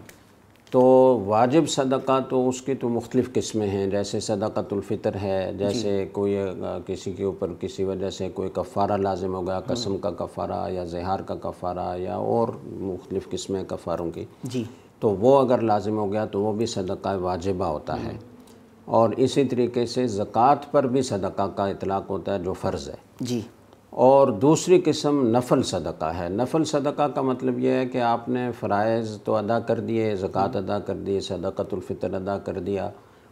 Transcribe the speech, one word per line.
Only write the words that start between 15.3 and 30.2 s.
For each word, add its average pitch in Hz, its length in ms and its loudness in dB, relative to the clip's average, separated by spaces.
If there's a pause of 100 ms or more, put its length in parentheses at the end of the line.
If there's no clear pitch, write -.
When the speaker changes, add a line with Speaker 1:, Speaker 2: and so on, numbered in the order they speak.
Speaker 1:
अगर 123 260 4
लाजिम 107 340 2
हो 104 100 0
गया 107 200 -2
तो 101 140 -2
वो 107 120 0
भी 110 140 0
सदका 95 480 -4
वाजिबा 90 520 -2
होता 76 280 -4
है। 58 160 -6
Speaker 2:
हम्म। - 80 -10 (720)
Speaker 1:
और 113 260 4
इसी 131 300 4
तरीके 120 420 0
से 123 220 0
ज़कात 110 640 2
पर - 140 4
भी 127 160 2
सदका 98 440 -2
का 98 220 0
इतलाक़ 95 400 -4
होता 95 240 -4
है 95 120 -2
जो 92 80 -2
फ़र्ज़ - 380 -4
है। - 80 -12 (240)
Speaker 2:
जी। 120 240 -2 (460)
Speaker 1:
और 131 400 6
दूसरी 151 460 6
किस्म 143 580 2
नफल 127 260 4
सदका 80 480 -4
है। 87 260 -4
नफल 131 280 0
सदका 147 440 0
का 135 140 -4
मतलब 127 360 -2
यह 127 140 2
है 127 140 0
कि 127 120 -4
आपने 120 520 0
फ़राइज़ 110 680 0
तो 110 140 -2
अदा 110 280 2
कर 113 200 0
दिए, 110 360 0
ज़कात 98 400 -2